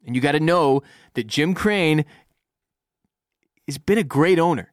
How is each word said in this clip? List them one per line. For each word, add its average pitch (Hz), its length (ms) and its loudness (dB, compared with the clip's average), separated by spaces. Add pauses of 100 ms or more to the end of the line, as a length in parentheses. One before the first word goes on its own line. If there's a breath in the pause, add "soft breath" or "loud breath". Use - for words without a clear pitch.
And 120 100 -6
you 127 60 0
gotta 147 180 0
know 156 440 2 (320 soft breath)
that 117 100 -4
Jim 151 300 -2
Crane 170 500 0 (1600 soft breath)
has 139 120 -10
been 202 180 0
a 220 60 0
great 156 340 2
owner. 165 360 0